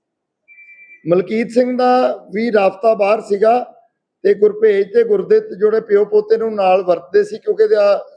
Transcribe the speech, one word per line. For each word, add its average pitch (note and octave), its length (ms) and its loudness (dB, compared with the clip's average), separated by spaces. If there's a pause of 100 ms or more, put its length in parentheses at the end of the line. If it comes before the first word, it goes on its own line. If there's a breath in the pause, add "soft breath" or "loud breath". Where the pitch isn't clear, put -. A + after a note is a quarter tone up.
(1080)
ਮਲਕੀਤ F#3+ 440 -2
ਸਿੰਘ B3 280 -2
ਦਾ B3+ 380 0 (180)
ਵੀ A3+ 180 -4
ਰਾਬਤਾ G3+ 420 0
ਬਾਹਰ G#3 260 0
ਸੀਗਾ G#3+ 540 -2 (480)
ਤੇ G3+ 120 2
ਗੁਰਭੇਜ G3+ 580 0
ਤੇ A#3 120 2
ਗੁਰਦਿੱਤ G#3 400 0
ਜਿਹੜੇ G#3+ 360 -2
ਪਿਓ G#3 240 0
ਪੋਤੇ G#3+ 320 0
ਨੂੰ A3 180 -4
ਨਾਲ F#3+ 280 2
ਵਰਤਦੇ F3+ 420 0
ਸੀ, G#3 140 -12
ਕਿਉਂਕਿ G#3 260 0
ਇਹਦਾ G3+ 420 0 (100)